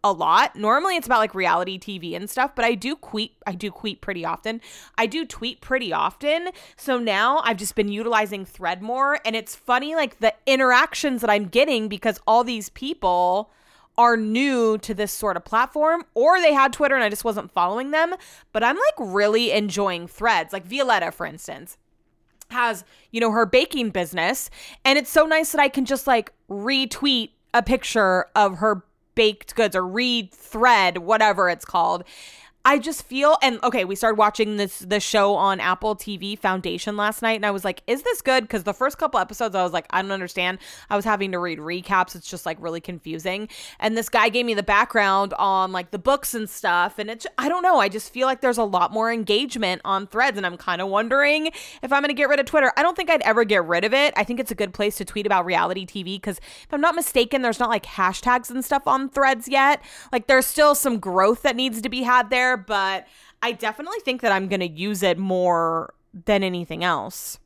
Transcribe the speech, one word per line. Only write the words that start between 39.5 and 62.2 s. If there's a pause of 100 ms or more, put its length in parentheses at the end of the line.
I
was
like,
"I
don't
understand." (320)
I
was
having
to
read
recaps.
It's
just,
like,
really
confusing. (300)
And
this
guy
gave
me
the
background
on,
like,
the
books
and
stuff,
and
it's, (100)
I
don't
know,
I
just
feel
like
there's
a
lot
more
engagement
on
Threads,
and
I'm
kinda
wondering (340)
if
I'm
gonna
get
rid
of
Twitter.
I
don't
think
I'd
ever
get
rid
of
it.
I
think
it's
a
good
place
to
tweet
about
reality
T
V,
'cause
if
I'm
not
mistaken,
there's
not,
like,
hashtags
and
stuff
on
Threads
yet. (300)
Like,
there's
still
some
growth
that
needs
to
be
had